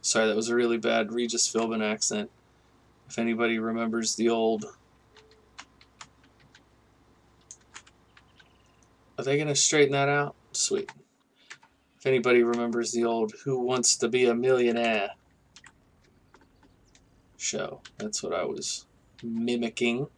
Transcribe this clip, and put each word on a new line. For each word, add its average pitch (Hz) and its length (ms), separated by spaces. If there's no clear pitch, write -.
Sorry, 110 120
that 104 100
was 113 100
a 120 80
really 117 220
bad 113 340
Regis 117 400
Philbin 113 320
accent. 208 480
If - 100
anybody 117 400
remembers 113 560
the 113 140
old... 113 340
Are 117 80
they 139 120
gonna 147 200
straighten 143 340
that 139 160
out? 143 300
Sweet. - 360
If - 60
anybody 123 380
remembers 117 500
the 117 100
old 113 300
Who 131 160
Wants 123 380
to 117 100
Be 123 180
a 120 80
Millionaire 117 760
show, - 460
that's 214 260
what 175 100
I - 120
was - 400
mimicking. 117 840